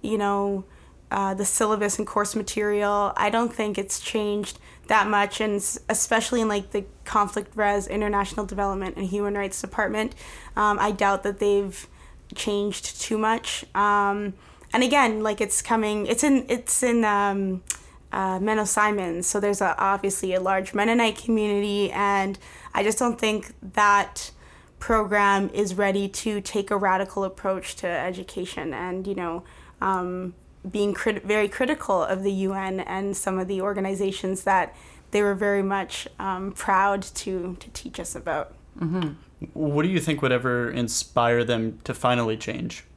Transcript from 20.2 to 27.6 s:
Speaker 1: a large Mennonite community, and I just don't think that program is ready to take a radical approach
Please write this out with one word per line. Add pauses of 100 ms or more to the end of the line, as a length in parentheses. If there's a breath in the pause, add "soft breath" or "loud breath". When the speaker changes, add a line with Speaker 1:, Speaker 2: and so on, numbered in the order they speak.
Speaker 1:
a
large
Mennonite
community,
and (340 loud breath)
I
just
don't
think (200)
that (480 loud breath)
program
is
ready
to
take
a
radical
approach